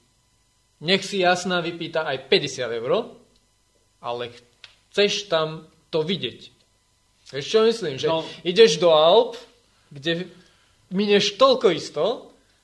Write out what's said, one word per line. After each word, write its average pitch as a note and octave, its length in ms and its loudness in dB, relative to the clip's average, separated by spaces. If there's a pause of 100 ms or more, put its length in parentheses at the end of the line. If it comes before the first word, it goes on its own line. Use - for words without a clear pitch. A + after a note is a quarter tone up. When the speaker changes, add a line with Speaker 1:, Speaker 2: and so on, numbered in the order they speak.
(800)
Speaker 1:
Nech F#3 220 -2
si - 160 -8
Jasná F3+ 420 0
vypýta E3 440 -8
aj C#3 240 -8
päťdesiat C3+ 440 -2
eur, C#3 380 -4 (880)
ale A#2+ 320 -10 (580)
chceš G3+ 380 -2
tam D#3+ 400 -4 (220)
to D#3+ 140 -2
vidieť. C3+ 380 -6 (880)
Vieš, C#3 180 -10
čo A3 180 0
myslím? G3+ 320 -2
Že D3+ 120 -4
Speaker 2:
No. D#3+ 160 -2 (160)
Speaker 1:
ideš F#3 380 4
do F3 100 2
Alp, E3+ 480 6 (540)
kde E3 360 -6 (640)
minieš G3+ 440 0
toľko B3+ 360 4
isto D3+ 340 -4 (600)